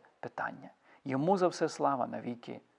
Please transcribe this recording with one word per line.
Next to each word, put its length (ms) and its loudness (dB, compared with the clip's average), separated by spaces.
питання. 500 -8
Йому 320 4
за 100 6
все 220 2
слава 380 0
навіки. 540 -8